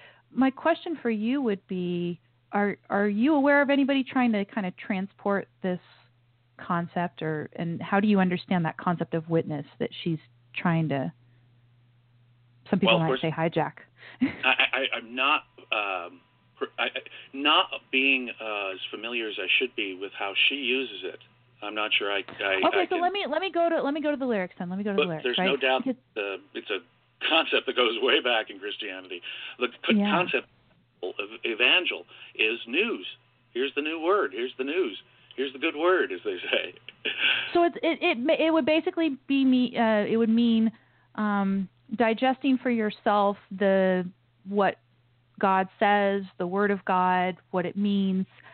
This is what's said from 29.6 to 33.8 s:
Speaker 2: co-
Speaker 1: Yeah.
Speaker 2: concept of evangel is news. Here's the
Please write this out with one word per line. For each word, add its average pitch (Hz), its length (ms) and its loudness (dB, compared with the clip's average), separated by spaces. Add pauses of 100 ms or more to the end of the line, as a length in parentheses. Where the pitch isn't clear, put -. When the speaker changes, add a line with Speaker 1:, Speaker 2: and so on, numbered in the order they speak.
Speaker 2:
co- 254 80 4
Speaker 1:
Yeah. 208 160 2
Speaker 2:
concept 170 380 0 (540)
of 95 100 -6 (320)
evangel 117 600 0 (300)
is 110 320 0
news. 147 400 -4 (480)
Here's 131 200 -2
the 147 80 -2